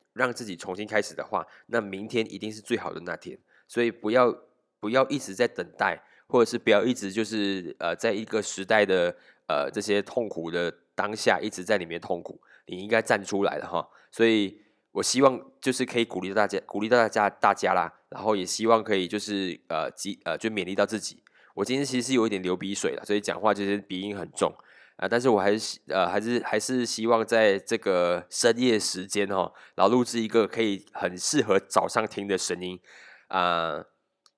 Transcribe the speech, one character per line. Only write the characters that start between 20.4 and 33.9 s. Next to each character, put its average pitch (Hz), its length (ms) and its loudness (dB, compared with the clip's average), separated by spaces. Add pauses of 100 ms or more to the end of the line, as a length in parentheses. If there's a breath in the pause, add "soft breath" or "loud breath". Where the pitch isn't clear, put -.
勉 104 140 -2
励 92 100 -6
到 101 100 4
自 110 140 -2
己。 - 240 -12 (320 soft breath)
我 101 100 -2
今 123 120 -2
天 139 100 0
其 127 160 -2
实 117 60 -6
是 131 60 -2
有 113 120 4
一 - 20 2
点 98 140 -4
流 90 140 0
鼻 98 180 -6
水 - 220 -2
啦， - 80 -12
所 104 100 -2
以 107 60 2
讲 87 200 -4
话 104 140 4
其 101 100 -4
实 101 120 0
鼻 95 240 -6
音 101 180 -6
很 82 140 -10
重。 - 200 0 (440 soft breath)
啊， - 120 -4
但 117 120 2
是 127 80 2
我 107 120 6
还 101 120 4
是 110 80 2
希-， - 260 -10
呃， 92 220 2
还 98 120 0
是， 117 220 0
还 - 160 -2
是 123 260 -2
希 110 220 -4
望 113 180 4
在 107 320 4
这 110 220 -4
个 87 500 0
深 117 300 2
夜 123 180 4
时 92 300 -4
间 101 220 -2
哦， 95 240 -2 (240 loud breath)
然 92 100 4
后 110 80 6
录 127 100 4
制 117 140 -4
一 113 80 0
个 107 220 4
可 117 120 -4
以 101 320 0
很 90 240 -4
适 123 280 0
合 98 160 4
早 - 260 0
上 110 220 0
听 101 180 -8
的 98 100 0
声 90 240 -4
音。 90 200 -8 (480 loud breath)
啊， 85 560 0 (540)